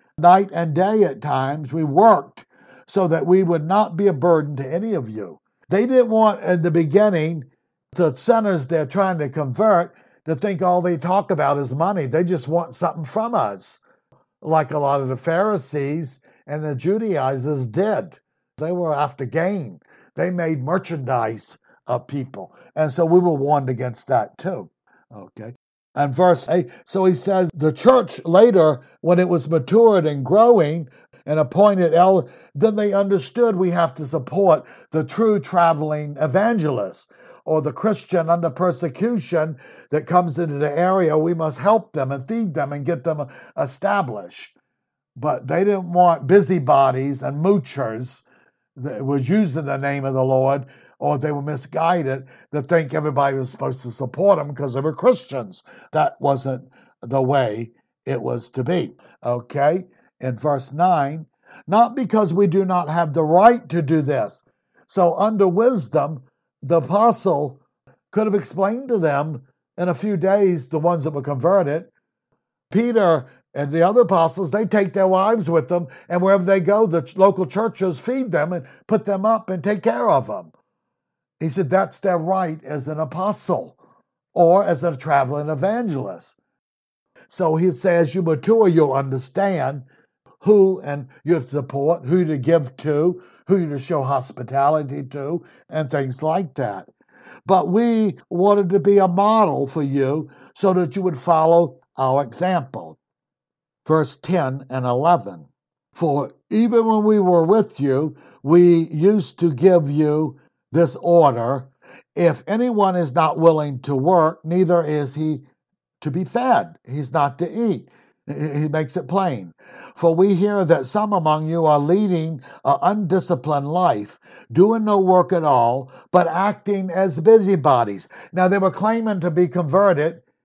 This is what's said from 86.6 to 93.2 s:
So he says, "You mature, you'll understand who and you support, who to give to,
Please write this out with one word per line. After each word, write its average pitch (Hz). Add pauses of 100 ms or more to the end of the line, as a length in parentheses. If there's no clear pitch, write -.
So 160
he 175
says, 170
"You 185
mature, 190
you'll 160
understand 139 (600)
who 190
and 143 (160)
you 160
support, 139
who 175
to 156
give 139
to, 156 (280)